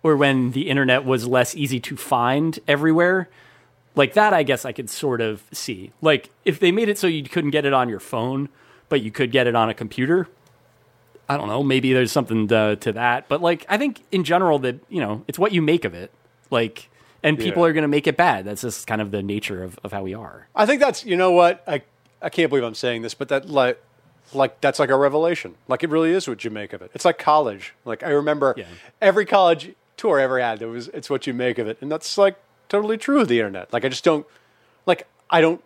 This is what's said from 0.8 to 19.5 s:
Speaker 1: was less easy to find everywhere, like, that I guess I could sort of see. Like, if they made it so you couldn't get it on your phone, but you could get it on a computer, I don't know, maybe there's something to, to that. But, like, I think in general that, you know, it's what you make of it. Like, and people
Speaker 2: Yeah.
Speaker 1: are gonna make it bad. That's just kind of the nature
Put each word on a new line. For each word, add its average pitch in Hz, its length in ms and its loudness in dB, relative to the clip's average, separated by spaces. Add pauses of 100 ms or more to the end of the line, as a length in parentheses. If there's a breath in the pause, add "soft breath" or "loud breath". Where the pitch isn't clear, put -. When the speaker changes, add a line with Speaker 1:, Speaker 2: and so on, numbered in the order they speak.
Speaker 1:
was 127 220 0
less 127 280 0
easy 131 260 -4
to - 140 -10
find 139 720 0
everywhere, 165 640 2 (640 soft breath)
like, 139 200 2
that 208 180 4
I 165 100 4
guess 131 220 -2
I 127 60 -8
could 117 180 -12
sort 127 320 -4
of 107 300 -4
see. 98 400 -12 (100)
Like, 156 300 2 (140)
if 160 140 0
they 180 120 4
made 208 180 0
it 208 80 -2
so - 80 -4
you 160 180 0
couldn't 147 280 -2
get 147 120 0
it 139 100 2
on 127 160 2
your 98 100 -8
phone, 131 500 -6 (400 soft breath)
but 143 120 0
you 107 100 -8
could 127 200 -2
get 127 140 2
it 120 100 0
on 113 140 2
a 107 40 -4
computer, 135 540 -2 (1000)
I 139 100 -2
don't 123 100 -6
know, 113 140 -2
maybe 131 320 2
there's 127 180 2
something 113 360 0
to, 107 300 4
to 113 160 -4
that. 120 360 -2
But, 156 120 0
like, 170 280 0
I 208 80 0
think 269 240 -4 (100)
in 185 120 0
general 170 360 2
that, 123 200 -4 (100)
you 185 100 -6
know, 107 280 -4
it's - 100 -10
what 202 140 2
you 175 100 2
make 156 240 2
of 90 80 -4
it. 87 180 -16 (380)
Like, 117 400 -4 (320 soft breath)
and 156 160 2
people 175 260 0
Speaker 2:
Yeah. 165 60 6
Speaker 1:
are 156 40 0
gonna 151 140 0
make 143 200 2
it 143 100 0
bad. 123 280 2
That's 101 160 -10
just - 260 -10
kind 110 140 -2
of 101 100 -6
the 104 100 -4
nature 101 420 -6